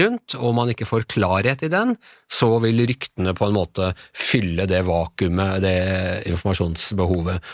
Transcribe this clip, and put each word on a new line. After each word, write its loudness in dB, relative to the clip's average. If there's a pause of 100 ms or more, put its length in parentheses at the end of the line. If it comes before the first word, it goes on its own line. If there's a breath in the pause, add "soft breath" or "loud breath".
rundt, -2
og 0
man 2
ikke -4
får 0
klarhet 0
i -2
den, 0 (320 loud breath)
så 4
vil 4
ryktene -2
på 0
en 2
måte -2 (180 loud breath)
fylle 0
det 2
vakuumet, -2
det 0
informasjonsbehovet. -2 (120)